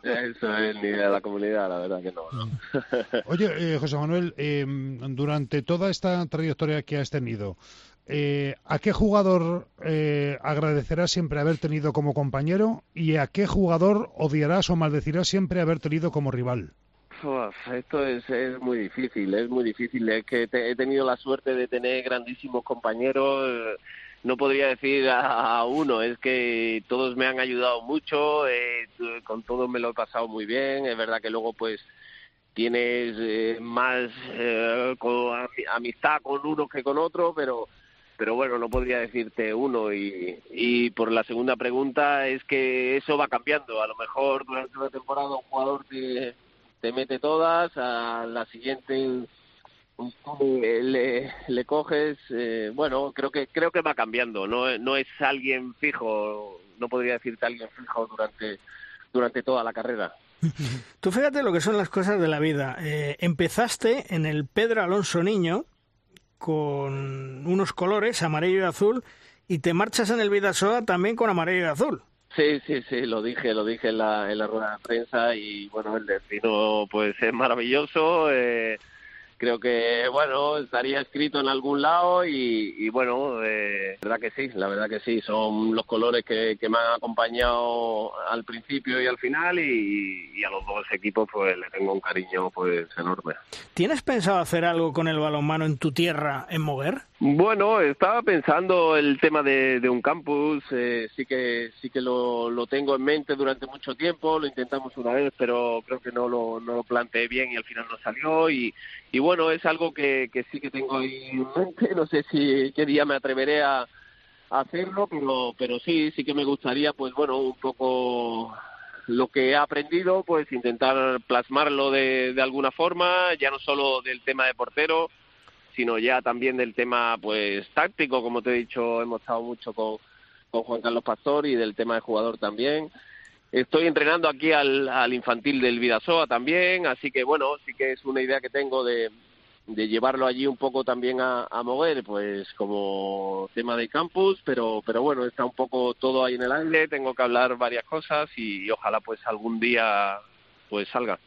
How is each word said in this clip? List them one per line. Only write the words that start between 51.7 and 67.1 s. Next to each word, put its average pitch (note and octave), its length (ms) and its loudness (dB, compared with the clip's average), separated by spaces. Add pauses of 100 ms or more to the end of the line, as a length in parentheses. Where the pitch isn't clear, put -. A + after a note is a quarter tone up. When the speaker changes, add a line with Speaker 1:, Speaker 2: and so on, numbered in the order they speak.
Speaker 1:
eh, A2+ 440 -4
bueno, C3+ 380 -2
creo C#3 180 -4
que, C#3 180 -4
creo E3 220 0
que E3+ 120 2
va D#3 100 4
cambiando, A2+ 540 -2
no, B2 320 0
no C3+ 180 0
es C3+ 100 0 (120)
alguien C3 560 -2
fijo, G#2+ 840 -2 (200)
no A#2+ 100 -4
podría B2 260 0
decirte A#2 300 -6
alguien A#2 320 -6
fijo A#2+ 300 -4
durante, G#2+ 520 -6 (540)
durante A#2+ 300 2
toda B2+ 200 2
la A2+ 120 -4
carrera. A2 400 -4 (260)
Speaker 3:
<laughs> C3+ 600 -6
Tú F#3 120 0
fíjate C4 300 2
lo G#3 100 2
que E3+ 80 2
son G#3 160 2
las F#3+ 140 0
cosas G3 280 0
de E3 100 4
la D3+ 100 2
vida. C#3+ 420 0
Eh, D3+ 400 -4
empezaste G#3+ 920 0
en D#3 100 0
el D3+ 220 -2
Pedro A3 360 0
Alonso F3+ 400 0
Niño F#3+ 440 0 (720)
con C#3 1080 -4